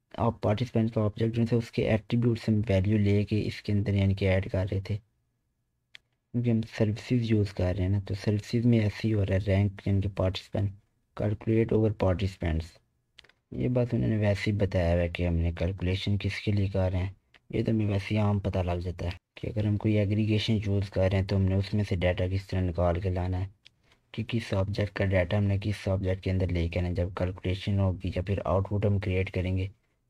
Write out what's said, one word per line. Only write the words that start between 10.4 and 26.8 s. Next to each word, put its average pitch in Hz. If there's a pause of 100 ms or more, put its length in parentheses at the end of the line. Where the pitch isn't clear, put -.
calculate 113
over 110
participants। 87 (800)
ये 127
बात 123
उन्होंने 113
वैसे 104
ही 104
बताया 95
हुआ 87
है 87
कि 85
हमने 85
calculation 92
किसके -
लिए 101
कर 92
रहे 90
हैं, 95 (360)
ये 117
तो 113
हमें 110
वैसे 101
ही 107
आम 101
पता 95
लग 87
जाता 90
है 90 (180)
कि -
अगर 107
हम 104
कोई 107
aggregation 104
use 98
कर 92
रहे 98
हैं 95
तो 101
हमने 95
उसमें 101
से 101
data 90
किस 95
तरह 92
निकाल 87
के 92
लाना 90
है, 95 (640)
कि 113
किस 113
object 98
का 101
data 95
हमने 101
किस 104
object 95
के 95
अंदर 92
लेके 85
आना 90